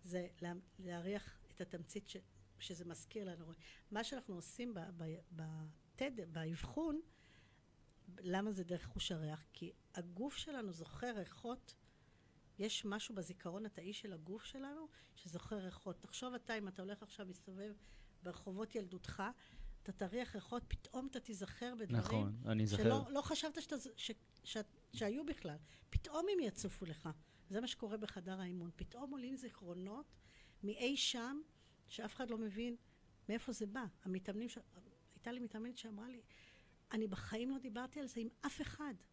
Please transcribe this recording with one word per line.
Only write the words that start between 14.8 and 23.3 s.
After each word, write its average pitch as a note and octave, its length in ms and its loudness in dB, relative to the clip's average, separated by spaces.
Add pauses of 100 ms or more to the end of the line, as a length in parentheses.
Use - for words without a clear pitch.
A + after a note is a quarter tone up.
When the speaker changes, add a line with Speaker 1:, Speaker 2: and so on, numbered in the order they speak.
Speaker 1:
שזוכר F3 420 -4
ריחות. F#3 440 -4
תחשוב - 320 -4
אתה, A#3+ 240 0
אם G3+ 100 0
אתה F#3+ 140 -4
הולך G3+ 220 -4
עכשיו, G3+ 220 -8
מסתובב F#3+ 480 -6 (500)
ברחובות G3 520 -2
ילדותך, F#3 480 -2 (600)
אתה G3+ 80 -4
תריח A3 440 0
ריחות, A#3+ 320 -2
פתאום - 440 0
אתה B3 80 -2
תיזכר A3+ 600 -2
בדברים B2 200 4
Speaker 2:
נכון, G#2+ 360 4 (100)
אני A2 220 8
זוכר. G#2 160 8
Speaker 1:
שלא, A2+ 260 10
לא C#4 120 6
חשבת D#4 400 2